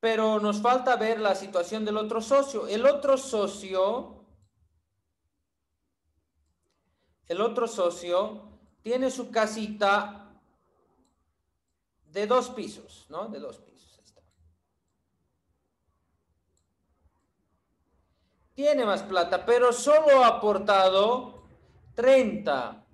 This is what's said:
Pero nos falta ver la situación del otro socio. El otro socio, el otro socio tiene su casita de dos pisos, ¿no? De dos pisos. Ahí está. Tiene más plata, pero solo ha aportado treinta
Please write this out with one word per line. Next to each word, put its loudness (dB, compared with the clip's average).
Pero 0
nos -2
falta 2
ver -2
la 2
situación -6
del -4
otro -4
socio. 0
El -2
otro 2
socio, -4
el -6
otro -2
socio -4
tiene -2
su -10
casita -2
de -6
dos 0
pisos, -16
¿no? -12
De -14
dos -16
pisos. -20
Ahí -20
está. -20
Tiene 0
más 0
plata, -2
pero 4
solo 6
ha 8
aportado 2
treinta 0